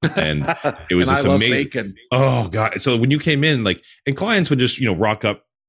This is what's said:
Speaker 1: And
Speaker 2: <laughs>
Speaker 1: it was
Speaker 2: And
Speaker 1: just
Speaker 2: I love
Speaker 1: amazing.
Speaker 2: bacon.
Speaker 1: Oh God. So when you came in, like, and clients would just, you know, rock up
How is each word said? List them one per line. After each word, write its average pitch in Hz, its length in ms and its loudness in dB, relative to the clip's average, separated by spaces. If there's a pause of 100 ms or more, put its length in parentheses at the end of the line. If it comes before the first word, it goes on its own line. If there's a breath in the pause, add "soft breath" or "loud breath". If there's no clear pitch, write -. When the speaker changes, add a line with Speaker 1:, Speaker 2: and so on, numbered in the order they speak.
(160)
Speaker 1:
And 156 260 -2
Speaker 2:
<laughs> - 480 -6
Speaker 1:
it 90 60 2
was 87 100 4
Speaker 2:
And 92 80 2
Speaker 1:
just - 100 2
Speaker 2:
I - 40 2
love 92 80 4
Speaker 1:
amazing. 123 300 0
Speaker 2:
bacon. 98 280 -8 (160)
Speaker 1:
Oh 127 380 2
God. 101 340 -4
So 123 140 0
when 120 160 2
you 147 80 0
came 147 240 0
in, 147 180 2
like, 92 180 0 (280 soft breath)
and 139 80 -2
clients 202 340 0
would 143 80 2
just, 123 220 0
you 127 60 0
know, 98 100 0
rock 107 280 0
up 104 200 -4 (240)